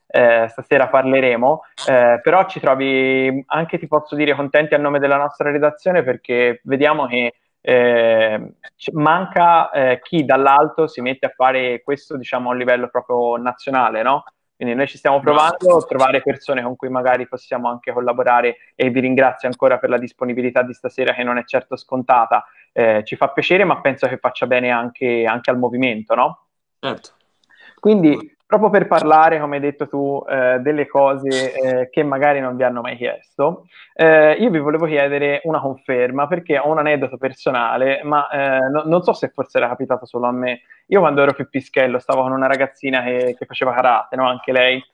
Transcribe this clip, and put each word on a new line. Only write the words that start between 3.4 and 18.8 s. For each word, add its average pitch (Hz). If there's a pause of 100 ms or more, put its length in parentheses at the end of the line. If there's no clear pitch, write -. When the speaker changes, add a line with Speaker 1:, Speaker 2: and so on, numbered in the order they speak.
Speaker 1:
anche, 165
ti 165
posso 151
dire, 147
contenti 147
a 147
nome 147
della 139
nostra 143
redazione, 151
perché 120
vediamo 143
che, 120 (260)
eh, 113 (240)
c-, -
manca, 165
eh, 127
chi 160
dall'alto 139
si 135
mette 131
a 127
fare 127
questo, 143
diciamo, 123
a -
un 123
livello 123
proprio 120
nazionale, 120
no? 135 (320)
Quindi 120
noi 139
ci -
stiamo 139
provando 160
a 151
trovare 131
persone 131
con 123
cui 131
magari 127
possiamo 123
anche 120
collaborare, 120 (180)
e 131